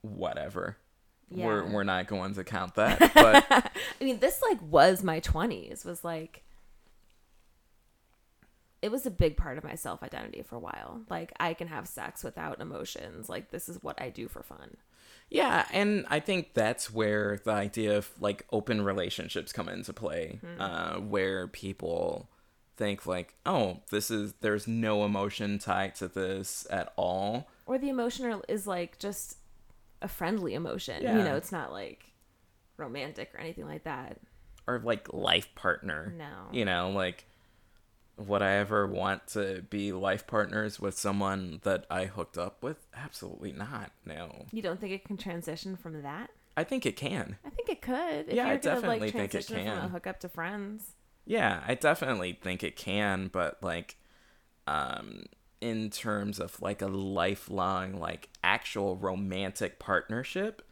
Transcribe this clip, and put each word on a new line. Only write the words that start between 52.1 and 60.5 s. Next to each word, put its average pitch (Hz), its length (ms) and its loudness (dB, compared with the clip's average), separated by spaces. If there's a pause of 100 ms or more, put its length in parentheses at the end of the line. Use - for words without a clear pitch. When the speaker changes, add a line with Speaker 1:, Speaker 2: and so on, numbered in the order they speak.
Speaker 1:
think 92 220 -4
it 85 140 -4
can, 95 500 0
but, 87 340 -2
like, 85 360 -4 (680)
um, 65 600 -4 (340)
in 110 300 -2
terms 104 500 -2
of, 85 220 -6
like, 98 200 -2
a 98 60 0
lifelong, 95 1120 0
like, - 300 -6 (140)
actual 98 520 2
romantic 95 840 -2
partnership, 131 840 -2 (100)